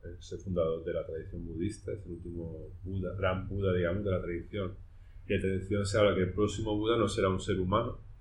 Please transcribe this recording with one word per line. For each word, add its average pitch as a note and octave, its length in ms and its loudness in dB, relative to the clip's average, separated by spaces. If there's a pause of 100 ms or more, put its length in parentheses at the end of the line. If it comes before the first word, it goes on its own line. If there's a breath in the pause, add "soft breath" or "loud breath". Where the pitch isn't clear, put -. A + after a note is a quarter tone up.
es F2 280 -12
el F#2+ 80 -8
fundador E2 440 0
de E2+ 80 -2
la D#2+ 140 -2
tradición E2+ 400 -8
budista, E2+ 460 -4
es G2 120 -8
el F2+ 80 -10
último E2 560 -10 (160)
Buda, F#2 320 -4
gran F#2 320 0
Buda, F#2+ 260 2
digamos, F2+ 300 2
de G2 60 2
la F2+ 100 2
tradición. F2 540 -4 (520 soft breath)
Y G#2 80 2
la F#2 60 4
tradición F#2+ 460 0
se A2+ 120 2
habla G2+ 160 8
que F#2 80 4
el F2+ 100 2
próximo G#2 440 2
Buda A2 200 2
no G#2+ 120 4
será F#2+ 200 4
un F#2 120 2
ser F#2+ 200 0
humano G#2+ 400 2 (200)